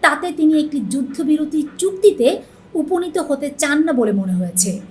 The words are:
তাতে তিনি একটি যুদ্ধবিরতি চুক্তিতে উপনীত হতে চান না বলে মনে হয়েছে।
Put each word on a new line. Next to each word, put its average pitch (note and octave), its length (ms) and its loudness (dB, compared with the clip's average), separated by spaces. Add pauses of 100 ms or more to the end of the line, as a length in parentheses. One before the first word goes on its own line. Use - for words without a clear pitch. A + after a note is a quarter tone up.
তাতে D#4+ 320 0
তিনি D#4 280 2
একটি D4 200 -2 (100)
যুদ্ধবিরতি D4+ 760 -2 (100)
চুক্তিতে F#4+ 640 2 (320)
উপনীত F4 440 -2
হতে C#4+ 400 -4
চান D4 240 0
না D#4+ 100 2
বলে A#3 200 2
মনে F#3+ 200 0
হয়েছে। F3+ 480 0 (100)